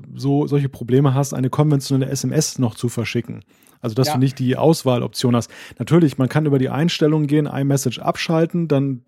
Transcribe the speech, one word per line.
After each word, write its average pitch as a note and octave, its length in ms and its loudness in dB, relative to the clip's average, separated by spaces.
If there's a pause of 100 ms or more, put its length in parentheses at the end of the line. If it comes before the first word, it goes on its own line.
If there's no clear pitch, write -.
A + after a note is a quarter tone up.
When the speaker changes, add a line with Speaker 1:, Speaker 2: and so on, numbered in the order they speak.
(160)
Speaker 1:
so C#3 320 0
solche C#3+ 200 0
Probleme C3 460 2
hast, C#3 220 -2
eine C3 160 -2
konventionelle C3+ 580 0
S C3+ 140 -4
M B2+ 80 -2
S D3+ 260 -2
noch A#2+ 160 0
zu - 160 -4
verschicken. A2+ 540 -6 (380)
Also, A2+ 120 -6
dass C3 140 2
Speaker 2:
Ja. D3 60 0
Speaker 1:
du C#3 60 0
nicht C3+ 200 2
die B2+ 160 0
Auswahloption B2 800 2
hast. A#2 160 -2 (260)
Natürlich, D#3 400 2
man C3 100 2
kann D3+ 200 -2
über C#3 100 2
die B2+ 120 0
Einstellungen D3+ 580 0
gehen, D3+ 180 2
iMessage C#3 540 -2
abschalten, E3 680 -2
dann C#3 400 0